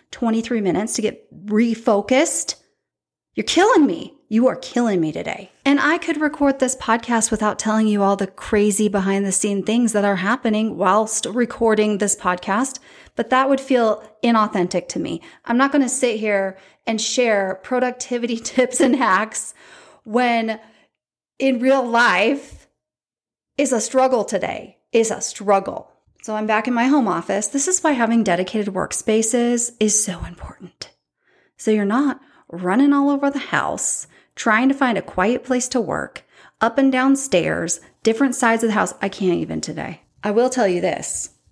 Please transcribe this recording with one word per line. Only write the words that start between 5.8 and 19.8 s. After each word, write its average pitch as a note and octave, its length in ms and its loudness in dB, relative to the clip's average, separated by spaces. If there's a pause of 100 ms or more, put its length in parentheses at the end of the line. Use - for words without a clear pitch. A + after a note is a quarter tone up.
could D#4+ 220 -4
record C#4+ 380 0
this B3+ 160 0
podcast A#3 560 -2
without G#3+ 300 -2
telling A3 260 2
you G#3 160 2
all G3 140 2
the G3 100 -2
crazy G#3 600 0
behind G3 360 0
the G3 80 -2
scene G3+ 300 0
things A3+ 300 2
that G#3 120 2
are G3+ 120 2
happening G#3+ 600 0
whilst G3+ 500 0
recording G#3+ 720 0
this G3+ 180 0
podcast, G3 640 -2 (340)
but A3+ 160 -4
that C4 180 4
would C4+ 120 2
feel A#3 420 0 (200)
inauthentic G#3 640 0
to - 100 -8
me. E3+ 240 -6 (220)
I'm A#3 120 -2
not C4+ 140 2
gonna C#4 180 2
sit A3+ 300 0
here G3 400 -2 (280)
and A3 140 -2
share G#3 600 0
productivity B3 760 -4
<laughs> A3+ 60 -12
tips B3+ 380 0
and C4+ 160 4
hacks G#3+ 580 -2 (480)